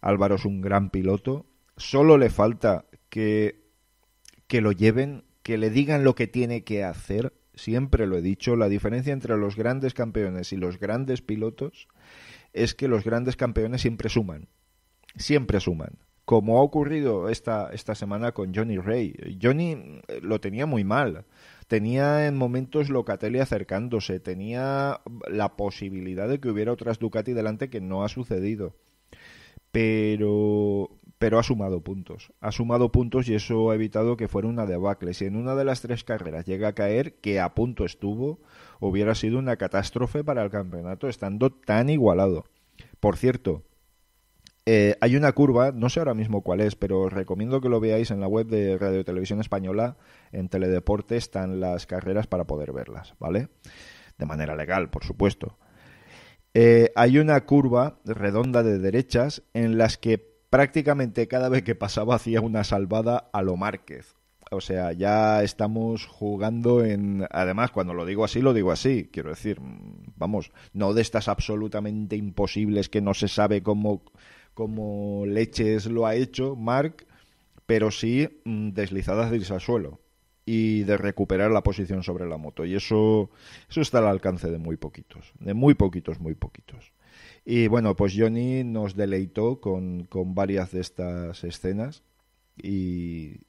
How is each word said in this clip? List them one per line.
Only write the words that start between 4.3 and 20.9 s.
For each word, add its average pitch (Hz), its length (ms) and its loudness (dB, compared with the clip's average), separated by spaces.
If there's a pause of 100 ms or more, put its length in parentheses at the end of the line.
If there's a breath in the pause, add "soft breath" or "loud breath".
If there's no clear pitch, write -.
que 123 140 2
lo 107 100 4
lleven, 110 540 2 (180)
que 113 160 -4
le 110 120 0
digan 139 340 2
lo 131 100 6
que 117 140 -2
tiene 120 340 -2
que 101 220 -4
hacer. 98 480 -4 (220)
Siempre 120 520 0
lo 92 100 0
he 87 60 -2
dicho, 98 320 0
la 113 140 2
diferencia 113 440 -2
entre 127 240 -2
los 101 200 -2
grandes 127 360 -2
campeones 101 600 -4
y 95 40 -6
los 90 220 -4
grandes 120 420 -4
pilotos 110 680 -8 (640 loud breath)
es 117 240 0
que 139 100 -4
los 113 160 2
grandes 120 320 -2
campeones 117 460 -2
siempre 117 280 -2
suman. 90 380 -2 (680)
Siempre 127 420 2
suman. 82 400 -4 (260)
Como 113 340 4
ha 135 40 8
ocurrido 143 680 0
esta, 110 460 -4
esta 107 200 -8
semana 107 380 -4
con 95 220 -6
Johnny 107 240 -2
Ray. 98 640 -4
Johnny, 127 680 0
eh, 60 140 -10
lo 104 180 -2
tenía 104 240 -6
muy 131 180 0
mal. 98 440 0 (420 loud breath)